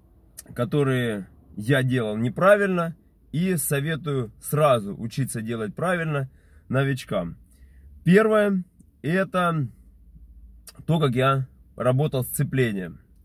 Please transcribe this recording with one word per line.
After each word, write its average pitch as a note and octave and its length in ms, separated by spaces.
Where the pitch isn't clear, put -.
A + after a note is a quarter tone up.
которые A#2+ 760
я C3 280
делал A#2+ 340
неправильно – F3+ 800
и F#3 240
советую C#3 760
сразу B2+ 520
учиться A#2 480
делать A2+ 320
правильно D#3+ 560
новичкам. B2 680
Первое, G#3 640
это E3+ 680
то, D#3+ 140
как C3 160
я C3 320
работал C3 480
с - 20
сцеплением. A2 720